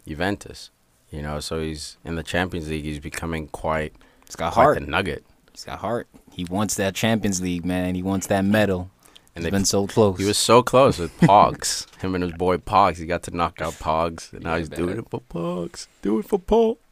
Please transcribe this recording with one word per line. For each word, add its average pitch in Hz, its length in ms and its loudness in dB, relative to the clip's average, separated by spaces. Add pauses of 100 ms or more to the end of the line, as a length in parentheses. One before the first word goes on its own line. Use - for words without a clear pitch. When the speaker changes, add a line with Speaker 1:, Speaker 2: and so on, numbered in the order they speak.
Speaker 1:
Juventus. 90 640 -6 (400)
You 73 100 -10
know, 73 180 -6
so 80 220 -6
he's 78 420 -8
in 82 120 -6
the 80 80 -6
Champions 87 460 -4
League. 78 160 -6
He's 76 140 -8
becoming 78 480 -8
quite, 78 460 -6 (320)
Speaker 2:
He's - 100 -20
got 82 180 -4
Speaker 1:
quite 117 100 6
Speaker 2:
heart. 139 160 4
Speaker 1:
the 71 80 -8
nugget. 82 360 -4 (280)
Speaker 2:
He's - 140 -18
got 143 140 -12
heart. - 280 -6 (240)
He 90 140 -8
wants 95 300 -2
that 95 200 -2
Champions 104 460 0
League, 87 240 -2
man. 90 300 -2
He 90 80 -4
wants 95 240 -2
that 98 180 2
medal. 98 460 2 (440)
Speaker 1:
And 85 80 -8
Speaker 2:
He's 82 80 -2
Speaker 1:
they 98 60 0
Speaker 2:
been 98 80 2
so 101 220 2
close. 101 320 4
Speaker 1:
He 98 60 0
was 101 120 2
so 120 260 6
close 127 340 4
with 82 200 -6
Speaker 2:
<laughs> - 40 -6
Speaker 1:
Pogs. 95 640 6 (160)
Him 95 140 -2
and 90 80 -2
his 87 100 -4
boy 90 240 2
Pogs. 95 400 4
He 85 80 -10
got 85 180 -2
to 87 120 -10
knock 87 260 -2
out 82 120 -4
Pogs, 82 600 -2
and - 100 -14
now 82 100 -4
Speaker 2:
Yeah, 82 60 0
Speaker 1:
he's 80 100 -6
doing 87 200 -4
Speaker 2:
man. 107 100 -6
Speaker 1:
it - 100 -12
for - 120 -10
Pogs. 175 640 -8 (140)
Do 214 180 0
it 208 80 -6
for 196 120 0
Paul. 226 400 2 (120)